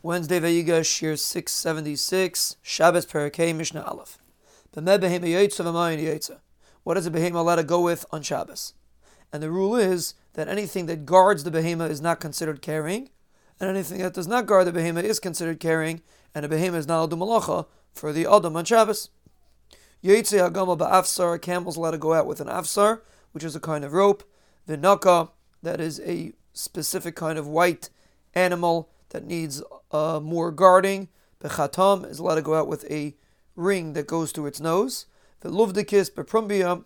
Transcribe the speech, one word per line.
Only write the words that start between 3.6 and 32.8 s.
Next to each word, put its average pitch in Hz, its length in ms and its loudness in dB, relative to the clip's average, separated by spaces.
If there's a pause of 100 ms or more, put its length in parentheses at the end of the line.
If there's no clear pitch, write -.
Aleph. - 360 -12 (560)
B'meh 180 240 2
behema 175 280 0
yoytza 185 400 2
v'mayin 165 360 -2
yoytza. 156 380 -6 (440)
What 165 120 -2
is 175 100 -2
a 170 60 -4
behema 165 240 0
allowed 170 220 2
to 165 60 2
go 170 180 2
with 170 280 0
on 156 120 -8
Shabbos? - 540 -8 (580)
And 151 100 -8
the 156 80 -6
rule 190 240 0
is 185 380 2 (220)
that 156 120 -4
anything 190 380 -4
that 156 200 -8
guards 185 380 6
the 170 80 -6
behema 165 380 -2
is 147 100 -4
not 165 220 -2
considered 156 400 -6
carrying, 160 480 -6 (500)
and 190 100 -4
anything 190 280 -6
that 185 160 -4
does 180 120 -6
not 233 200 -2
guard 185 220 6
the 175 40 -2
behema 170 320 -2
is 208 160 -2
considered 165 400 -6
carrying, 160 420 0 (320)
and 147 120 -8
a - 20 -8
behema 170 280 0
is 147 120 -4
not 165 120 2
allowed 160 100 0
to 165 80 -4
do 165 40 -4
malacha 190 440 0 (280)
for 151 200 -8
the 165 120 0
adam 170 300 4
on 170 80 -4
Shabbos. 220 460 2 (920)
Yoytze 202 380 4
hagama 180 380 2
ba'afsar, 175 580 2
a 170 40 -10
camel's 175 360 -6
allowed 165 160 -2
to 160 60 -6
go 156 160 0
out 156 120 4
with - 140 -6
an 208 80 -8
afsar, 208 540 0 (320)
which 160 100 -12
is 160 100 -8
a 160 60 -10
kind 151 240 -6
of 143 80 -10
rope. 202 320 4 (420)
Vinaka, 175 680 4 (300)
that 165 200 -6
is 160 240 -6
a 170 260 -6 (220)
specific 165 640 -8
kind 160 200 -4
of 147 80 -8
white 165 440 0 (440)
animal 175 560 0 (200)
that - 160 -10
needs, 156 380 -8 (280)
uh, 156 300 -2
more 165 300 -4
guarding. 185 580 6 (320)
Bechatam 180 640 0
is - 120 -14
allowed 165 160 0
to 160 80 0
go 156 100 -2
out 160 140 0
with - 240 -8